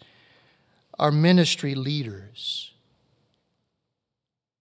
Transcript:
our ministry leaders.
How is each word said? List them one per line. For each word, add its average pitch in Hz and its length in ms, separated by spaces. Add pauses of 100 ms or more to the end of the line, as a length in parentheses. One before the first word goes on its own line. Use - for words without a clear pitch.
(1000)
our 151 120
ministry 156 640
leaders. 131 1000 (1900)